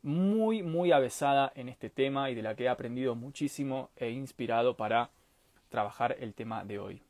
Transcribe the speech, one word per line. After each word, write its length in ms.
muy, 580
muy 300
avesada 640
en 140
este 200
tema 400
y 60
de 80
la 120
que 100
he 40
aprendido 460
muchísimo 800
e 160
inspirado 640
para 360
trabajar 500
el 140
tema 320
de 120
hoy. 320